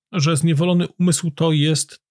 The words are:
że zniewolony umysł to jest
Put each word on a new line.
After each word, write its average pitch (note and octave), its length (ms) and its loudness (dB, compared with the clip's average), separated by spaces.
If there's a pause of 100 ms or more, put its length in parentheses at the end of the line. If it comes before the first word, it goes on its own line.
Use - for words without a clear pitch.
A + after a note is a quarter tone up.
(120)
że D#3+ 240 0
zniewolony E3+ 520 0
umysł F3 420 0
to D#3+ 220 0
jest D3+ 580 -2